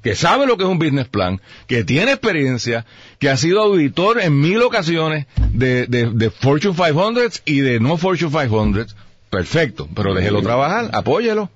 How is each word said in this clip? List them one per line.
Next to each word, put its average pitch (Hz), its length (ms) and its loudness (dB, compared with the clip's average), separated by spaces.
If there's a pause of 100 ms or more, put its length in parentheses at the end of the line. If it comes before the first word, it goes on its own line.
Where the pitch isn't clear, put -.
que 104 120 -2
sabe 226 320 2
lo 240 100 2
que 185 80 -2
es 185 60 0
un 180 80 0
business 143 300 0
plan, 95 320 -2 (260)
que 120 180 -2
tiene 180 280 0
experiencia, 131 760 -2 (320)
que 147 120 0
ha 135 60 2
sido 170 260 2
auditor 196 580 2
en 147 200 2
mil 190 220 2
ocasiones 160 640 -2 (260)
de, 123 340 0
de, 120 240 0
de 110 200 0
Fortune 151 440 0
five 165 180 2
hundred 226 400 0 (120)
y 143 160 0
de 123 200 0
no 143 160 2
Fortune 170 340 -2
five 143 180 0
hundred, 107 380 0 (440)
perfecto, 101 640 -2
pero 98 200 -2
déjelo 101 280 0
trabajar, 156 500 0
apóyelo. 208 640 -2